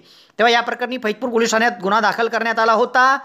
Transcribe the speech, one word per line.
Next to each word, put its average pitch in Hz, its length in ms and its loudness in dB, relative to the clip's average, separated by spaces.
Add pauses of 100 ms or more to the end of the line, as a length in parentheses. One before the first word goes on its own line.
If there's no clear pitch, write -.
(380)
तेव्हा 233 140 4
या 233 80 2
प्रकरणी 240 380 -6
फैजपूर 220 320 -6
पोलीस 226 200 0
ठाण्यात 226 320 0
गुन्हा 202 180 0
दाखल 214 280 0
करण्यात 226 300 -4
आला 226 140 2
होता. 254 520 2